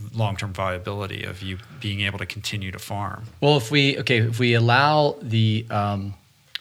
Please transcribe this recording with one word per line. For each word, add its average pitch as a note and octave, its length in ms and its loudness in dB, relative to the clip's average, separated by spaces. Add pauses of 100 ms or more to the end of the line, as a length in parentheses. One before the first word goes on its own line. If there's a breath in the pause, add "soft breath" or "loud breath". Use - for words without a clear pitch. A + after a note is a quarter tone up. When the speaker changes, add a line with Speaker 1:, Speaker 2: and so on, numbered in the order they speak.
(140)
Speaker 1:
long-term G2+ 400 -2
viability F#2+ 720 -6
of F#2+ 180 -10
you F#2+ 160 -8 (200)
being G#2 220 -6
able G2 180 -2
to F#2+ 80 -6
continue G#2 460 -8
to G2+ 60 -12
farm? G2+ 460 -8 (180)
Speaker 2:
Well, C#3+ 160 6
if A#2+ 120 -4
we, C#3 280 4
okay, A#2 220 2
if A2+ 180 0
we A#2+ 160 4
allow C#3+ 680 4
the, A2 500 2
um, G2+ 440 -2 (460)